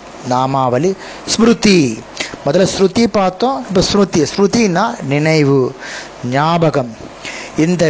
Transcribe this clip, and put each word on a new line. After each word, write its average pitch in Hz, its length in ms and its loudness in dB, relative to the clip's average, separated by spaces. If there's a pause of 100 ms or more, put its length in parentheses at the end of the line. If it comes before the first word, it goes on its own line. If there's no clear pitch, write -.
(280)
நாமாவளி 131 640 0 (420)
ஸ்மிருதி. 214 460 4 (640)
முதல்ல 175 300 2
ஸ்ருதி 196 400 2
பார்த்தோம், 220 560 0
இப்ப 185 160 2
ஸ்மிருதி. 190 440 2
ஸ்மிருதினா 202 580 2 (260)
நினைவு, 147 500 4 (720)
ஞாபகம். 143 600 0 (720)
இந்த 175 260 2